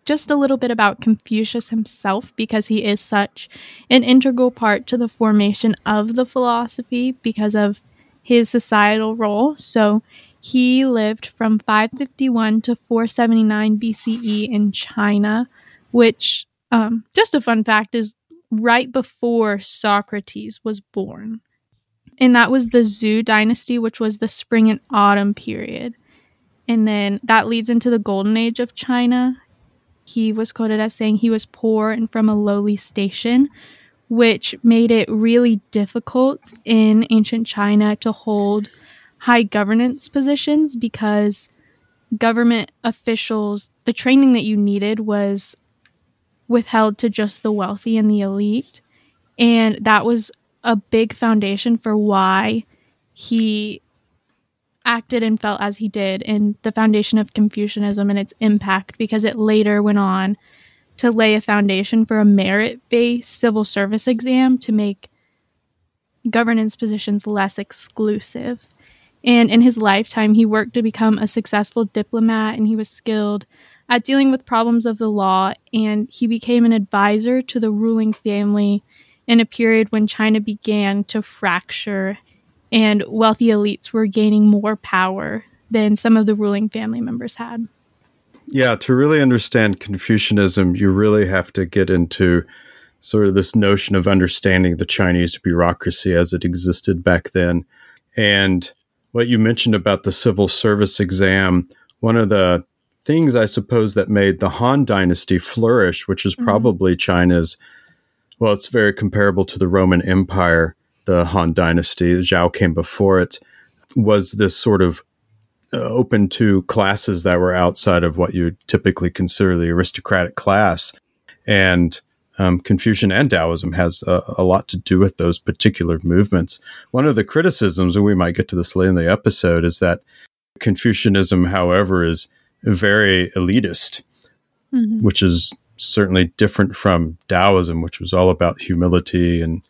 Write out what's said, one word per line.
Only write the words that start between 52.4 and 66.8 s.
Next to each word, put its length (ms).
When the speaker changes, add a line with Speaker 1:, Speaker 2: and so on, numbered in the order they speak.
Speaker 1:
he 680
acted 380
and 180
felt 220
as 160
he 100
did, 360
and 400
the 80
foundation 480
of 160
Confucianism 720
and 80
its 220
impact, 580
because 260
it 140
later 460
went 160
on 360
to 140
lay 240
a 60
foundation 640
for 160
a 60
merit-based 1040
civil 340
service 440
exam 500
to 140
make 380
governance 460
positions 520